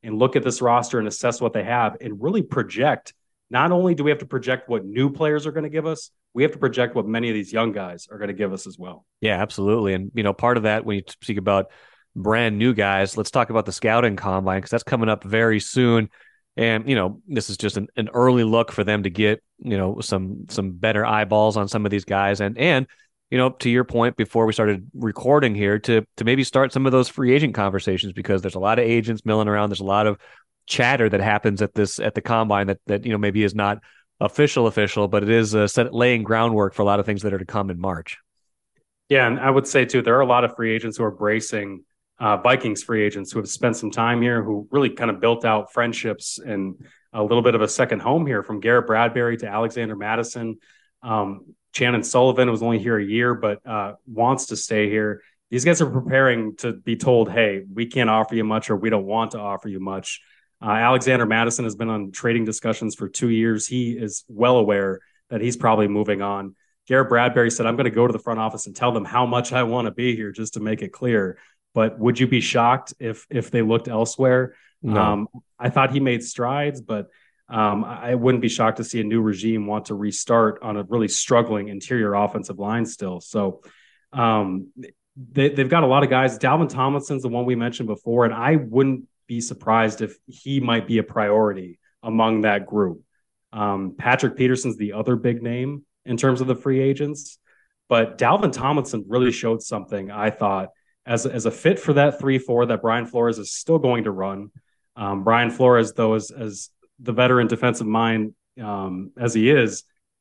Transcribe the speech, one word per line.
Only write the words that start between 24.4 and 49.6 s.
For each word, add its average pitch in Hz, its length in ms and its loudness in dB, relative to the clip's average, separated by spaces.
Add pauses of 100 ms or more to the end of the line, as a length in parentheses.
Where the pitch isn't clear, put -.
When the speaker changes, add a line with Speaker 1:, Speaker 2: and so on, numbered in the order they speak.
Speaker 2:
we 110 60 2
started 104 420 0
recording 123 640 2
here, 104 240 0
to, 113 260 2 (100)
to 113 80 -6
maybe 131 200 2
start 135 280 2
some 135 140 0
of 127 60 2
those 127 160 4
free 127 260 2
agent 143 200 2
conversations, 98 580 -2
because 95 300 -2
there's 92 120 -6
a 92 60 -8
lot 110 180 2
of 120 60 4
agents 113 400 0
milling 107 240 2
around. 104 220 0
There's 95 100 -6
a 98 40 -8
lot 101 220 2
of 101 120 0 (480)
chatter 120 420 2
that 98 120 2
happens 104 400 0
at 104 140 -2
this, 104 240 -2
at 104 160 -2
the 110 60 -6
combine 104 480 0
that, 95 180 -2
that, 101 180 -2
you 117 60 -4
know, 107 80 0
maybe 104 240 0
is 98 120 0
not 104 260 -2 (400)
official, 120 480 2
official, 104 400 0
but 101 160 0
it 107 60 2
is, 110 260 4
uh, 104 100 4
set, 120 260 0
laying 120 300 2
groundwork 110 520 2
for 107 80 0
a - 20 2
lot 101 160 4
of 95 60 -4
things 101 160 -4
that 98 120 -2
are 95 40 -2
to 92 60 -10
come 101 260 -4
in 87 100 -8
March. 90 380 -8 (880)
Speaker 1:
Yeah, 131 180 4
and 117 140 0
I 135 100 2
would 135 160 4
say, 131 180 4
too, 123 180 0
there 117 140 4
are 139 40 6
a 131 60 4
lot 123 180 4
of 113 100 -2
free 113 180 -2
agents 113 260 -4
who 117 60 -2
are 107 60 0
bracing, 104 720 -4 (380)
uh, 107 160 2
Vikings 123 480 0
free 110 180 -2
agents 104 300 -4
who 110 80 -4
have 95 80 -6
spent 117 280 -2
some 107 140 -8
time 117 320 0
here, 120 200 0
who 104 280 -6
really 135 200 2
kind 120 200 -4
of 95 80 -4
built 117 260 2
out 107 280 0
friendships 117 680 -4
and 98 380 -6 (360)
a 110 100 -4
little 117 200 4
bit 117 140 4
of 110 60 0
a 104 60 4
second 113 320 0
home 147 260 0
here, 110 180 -2
from 104 160 -8
Garrett 117 260 4
Bradbury 117 520 2
to 117 100 -10
Alexander 113 480 -4